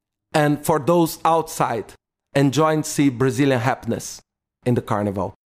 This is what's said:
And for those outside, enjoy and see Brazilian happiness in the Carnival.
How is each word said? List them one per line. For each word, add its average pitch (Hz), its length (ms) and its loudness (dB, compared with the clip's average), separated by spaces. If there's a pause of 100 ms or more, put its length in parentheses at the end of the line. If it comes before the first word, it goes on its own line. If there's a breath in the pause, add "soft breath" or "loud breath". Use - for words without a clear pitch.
(320)
And 147 320 0
for 156 140 2
those 165 460 0
outside, 151 680 -2 (400)
enjoy 143 400 2
and 151 120 -2
see 143 220 2
Brazilian 131 520 0
happiness 117 600 -4 (460)
in 123 80 2
the 117 80 0
Carnival. 101 520 -4 (120)